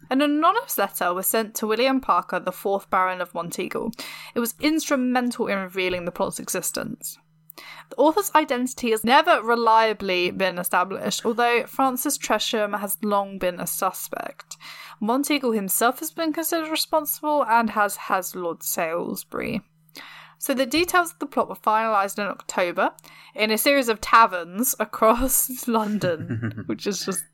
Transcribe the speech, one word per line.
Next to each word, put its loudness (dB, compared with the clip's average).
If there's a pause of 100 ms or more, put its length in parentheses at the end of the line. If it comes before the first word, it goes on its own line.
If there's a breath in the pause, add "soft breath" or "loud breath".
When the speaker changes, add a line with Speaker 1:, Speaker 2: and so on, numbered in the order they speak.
(100)
Speaker 1:
An 4
anonymous 2
letter 0
was -2
sent 0
to -4
William 2
Parker, 0
the -4
fourth -2
Baron 0
of -8
Monteagle. -4 (420 loud breath)
It -2
was -2
instrumental 0
in 0
revealing -2
the -6
plot's -4
existence. -6 (720 loud breath)
The -18
author's 4
identity 2
has 0
never 6
reliably 4
been -2
established, -2
although 2
Francis 0
Tresham 0
has -4
long -2
been -2
a -6
suspect. -6 (460 loud breath)
Monteagle 2
himself 0
has -8
been -2
considered -2
responsible 0
and 4
has 0
has -2
Lord -6
Salisbury. -4 (800 loud breath)
So -2
the 0
details 2
of -20
the -8
plot 0
were -8
finalised 0
in -2
October -2 (420 loud breath)
in 0
a 2
series 4
of 0
taverns 2
across 2
<laughs> -
London, -2
Speaker 2:
<laughs> -18
Speaker 1:
which -6
is -4
just -4